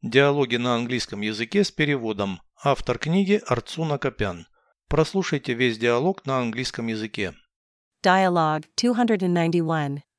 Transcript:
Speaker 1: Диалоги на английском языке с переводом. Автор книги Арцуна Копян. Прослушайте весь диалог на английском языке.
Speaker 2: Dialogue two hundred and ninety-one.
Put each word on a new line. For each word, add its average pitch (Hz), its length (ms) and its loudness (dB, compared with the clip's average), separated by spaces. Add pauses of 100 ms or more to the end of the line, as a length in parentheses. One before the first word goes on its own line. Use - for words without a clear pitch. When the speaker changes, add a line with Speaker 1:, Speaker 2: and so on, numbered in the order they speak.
Speaker 1:
Диалоги 135 520 4
на 120 220 0
английском 117 460 -4
языке 113 420 0
с - 80 -6
переводом. 110 680 -2 (220)
Автор 131 380 0
книги 196 480 2
Арцуна 143 500 -2
Копян. 95 480 -4 (400)
Прослушайте 156 680 0
весь 117 220 2
диалог 120 480 0
на 135 140 0
английском 120 480 -4
языке. 107 480 -4 (680)
Speaker 2:
Dialogue 175 720 2
two 240 180 2
hundred 220 300 0
and 180 100 2
ninety-one. 160 680 0 (140)